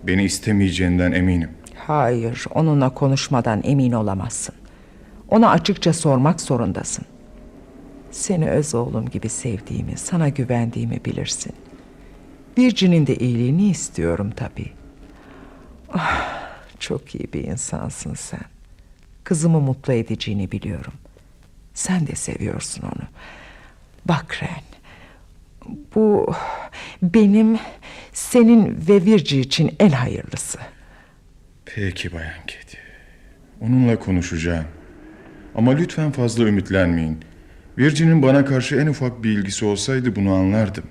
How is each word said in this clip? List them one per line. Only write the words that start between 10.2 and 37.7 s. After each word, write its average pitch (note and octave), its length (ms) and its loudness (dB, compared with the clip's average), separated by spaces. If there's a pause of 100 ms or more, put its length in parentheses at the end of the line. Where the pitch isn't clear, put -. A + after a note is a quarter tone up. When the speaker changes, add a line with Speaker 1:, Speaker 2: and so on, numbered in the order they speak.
Speaker 2:
güvendiğimi A#2+ 760 -2
bilirsin. - 480 -6 (1040)
Virgie'nin F#3 500 4
de C3 80 0
iyiliğini B2+ 540 2
istiyorum F2+ 680 -2
tabii. - 360 -10 (1200)
Ah, - 560 -4 (300)
çok - 360 -10
iyi - 180 -10
bir C#2 100 -6
insansın - 680 -8
sen. - 260 -12 (840)
Kızımı E3 380 2
mutlu C3 320 -2
edeceğini A2 580 -4
biliyorum. G2 420 -8 (800)
Sen F3+ 340 -2
de - 80 -8
seviyorsun - 680 -8
onu. - 240 -10 (1000)
Bak - 380 -4
Ren, D#3+ 200 -10 (1300)
bu G#3+ 380 2 (720)
benim, A3 560 4 (540)
senin A#3 640 6 (120)
ve G3 160 6
Virgie D3+ 340 4
için C#3 400 0
en G3 100 8
hayırlısı. - 680 -4 (1040)
Speaker 1:
Peki F2+ 480 -6
Bayan D#2+ 340 -12
Keti. - 300 -18 (840)
Onunla A#2+ 380 4
konuşacağım. E2+ 640 -2 (880)
Ama A#2 160 4
lütfen D#3 400 -2
fazla A#2+ 360 0
ümitlenmeyin. F2+ 720 0 (600)